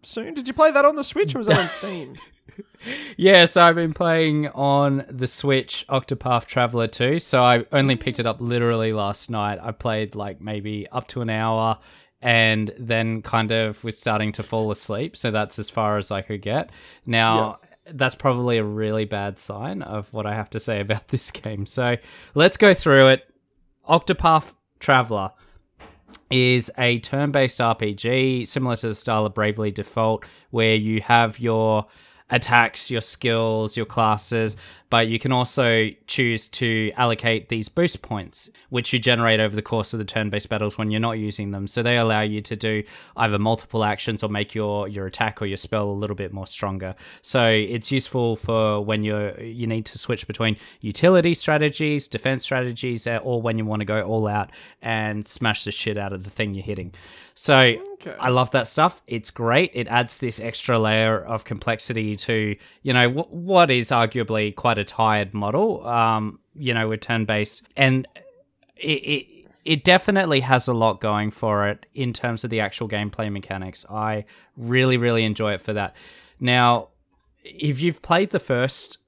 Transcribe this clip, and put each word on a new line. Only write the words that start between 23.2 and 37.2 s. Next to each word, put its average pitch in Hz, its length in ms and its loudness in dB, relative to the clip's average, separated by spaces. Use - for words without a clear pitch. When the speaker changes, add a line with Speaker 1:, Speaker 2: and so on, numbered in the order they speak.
Speaker 2:
Octopath 165 640 2
Traveler 113 520 0
is 127 480 4
a 120 220 2
turn-based 139 600 0
R 117 160 2
P 104 180 -4
G, 127 520 0
similar 127 320 -2
to 117 120 -6
the 104 60 -4
style 107 300 0
of 101 80 -4
Bravely 107 380 -2
Default, 110 540 -2
where 113 240 4
you 110 260 0
have 117 380 2
your 110 480 0
attacks, 120 600 2
your 120 120 -2
skills, 113 760 -2
your 113 100 -2
classes, 110 720 0
but 117 200 4
you 113 100 -2
can 131 140 0
also 117 560 2
choose 117 400 -2
to 110 480 -2
allocate 117 540 0